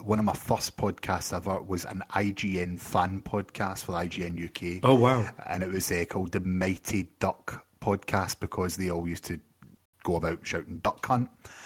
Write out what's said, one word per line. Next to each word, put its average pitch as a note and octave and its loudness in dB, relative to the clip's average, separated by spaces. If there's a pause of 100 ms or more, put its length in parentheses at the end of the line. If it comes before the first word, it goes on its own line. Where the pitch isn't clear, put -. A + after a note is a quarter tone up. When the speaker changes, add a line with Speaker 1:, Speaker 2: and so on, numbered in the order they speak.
Speaker 1:
One G#2+ 4
of G#2+ 4
my G2+ 4
first - -2
podcasts F#2+ -2
ever F#2 -2
was F#2 -4
an F#2+ -8
I G2+ 2
G F#2+ -2
N F2 -4
fan F#2 0
podcast G2 -4
for - -4
I F2 -2
G F2 -4
N F2 -4
U E2+ -6
K. F2+ -6
Speaker 2:
Oh, B2+ 8
wow. B2 6 (180)
Speaker 1:
And F#2 -2
it F#2 -2
was, F#2 0
uh, F2 2
called F#2 -4
the F#2+ 2
Mighty F#2 0 (120)
Duck - -2 (200)
Podcast G2 2
because F2+ -2
they F#2 0
all E2+ -2
used E2+ -4
to E2+ -4 (680)
go F2 2
about E2 0
shouting E2+ -4
"Duck - 0
Hunt." B2+ 2 (380)